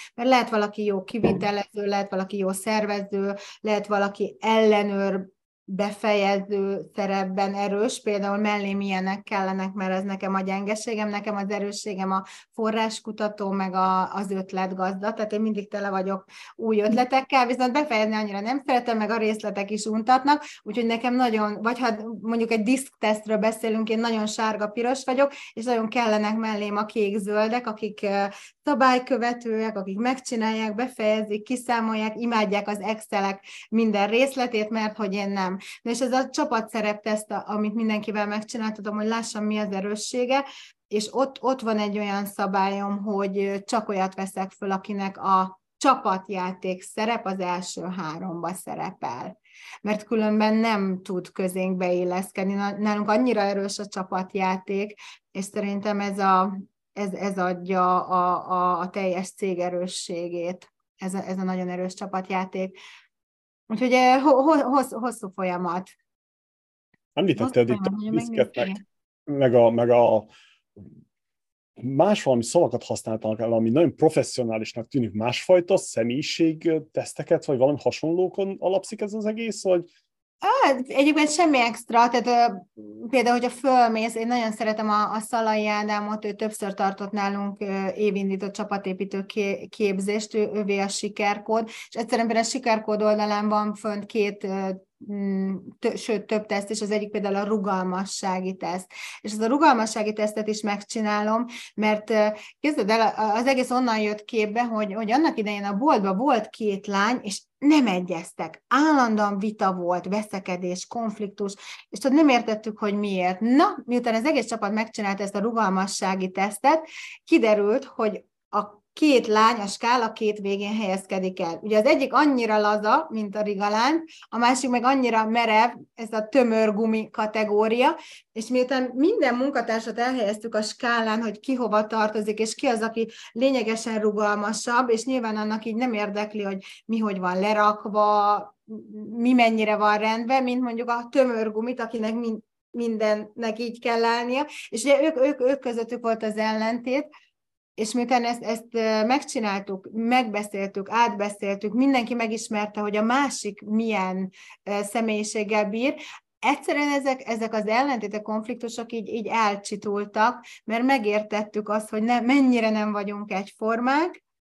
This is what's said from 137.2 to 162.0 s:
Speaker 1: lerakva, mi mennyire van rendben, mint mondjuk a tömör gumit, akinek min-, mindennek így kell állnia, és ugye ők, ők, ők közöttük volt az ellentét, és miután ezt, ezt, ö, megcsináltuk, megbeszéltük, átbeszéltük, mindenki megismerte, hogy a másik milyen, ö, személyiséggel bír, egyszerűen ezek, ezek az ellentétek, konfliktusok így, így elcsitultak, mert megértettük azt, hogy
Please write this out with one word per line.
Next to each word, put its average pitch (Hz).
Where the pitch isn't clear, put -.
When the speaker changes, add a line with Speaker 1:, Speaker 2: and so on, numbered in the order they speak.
Speaker 1:
lerakva, 208
mi 240
mennyire 220
van 208
rendben, 233
mint 247
mondjuk 233
a 240
tömör 226
gumit, 240
akinek 220
min-, 226
mindennek 220
így 233
kell 233
állnia, 240
és -
ugye 277
ők, 311
ők, 277
ők 262
közöttük 233
volt 226
az 214
ellentét, 233
és 220
miután 240
ezt, 240
ezt, 226
ö, 220
megcsináltuk, 202
megbeszéltük, 208
átbeszéltük, 202
mindenki 254
megismerte, 214
hogy 208
a 214
másik 247
milyen, 190
ö, 202
személyiséggel 214
bír, 226
egyszerűen 294
ezek, 269
ezek 220
az 214
ellentétek, 220
konfliktusok 226
így, 226
így 226
elcsitultak, 208
mert 226
megértettük 214
azt, 214
hogy 214